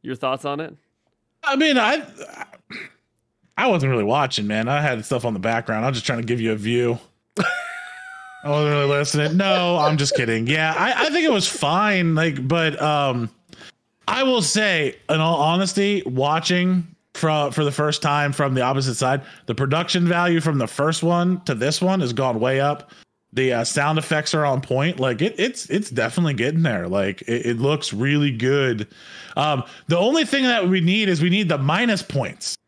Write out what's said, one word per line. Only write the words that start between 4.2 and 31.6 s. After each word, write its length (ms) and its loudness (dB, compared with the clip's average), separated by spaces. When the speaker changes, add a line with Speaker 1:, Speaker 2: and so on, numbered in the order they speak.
Speaker 2:
man. 220 0
I 120 0
had 240 -2
stuff 200 -2
on 80 0
the 60 -4
background. 460 -2
I'm 80 0
just 120 -6
trying 140 -2
to 60 -6
give 140 0
you 140 0
a 20 0
view. 420 0
<laughs> 180 -16
I 60 -8
wasn't 240 0
really 140 2
listening. 500 0
No, 400 2
I'm 200 2
just 180 0
kidding. 320 0
Yeah, 300 0
I, 300 0
I 20 0
think 160 2
it 60 2
was 160 0
fine. 680 0
Like, 320 0
but, 340 0
um, 480 0
I 160 0
will 180 2
say, 540 0
in 100 2
all 200 2
honesty, 640 2
watching 840 0
from, 380 0
for 140 0
the 60 0
first 300 0
time 300 2
from 220 0
the 80 0
opposite 340 0
side, 260 0
the 100 -4
production 520 0
value 320 2
from 180 0
the 100 0
first 360 -2
one 380 2
to 120 -2
this 280 -2
one 180 2
has 140 -2
gone 260 0
way 220 2
up. 300 -2
The, 200 2
uh, 120 0
sound 340 0
effects 340 -2
are 120 2
on 160 2
point. 400 -2
Like, 200 0
it, 160 -2
it's, 320 -4
it's 220 -2
definitely 420 0
getting 300 0
there. 240 0
Like, 360 -2
it, 220 -2
it 140 0
looks 340 0
really 380 2
good. 560 0
Um, 280 0
the 120 2
only 260 2
thing 200 0
that 240 2
we 120 2
need 280 2
is 120 2
we 80 2
need 200 0
the 100 2
minus 420 0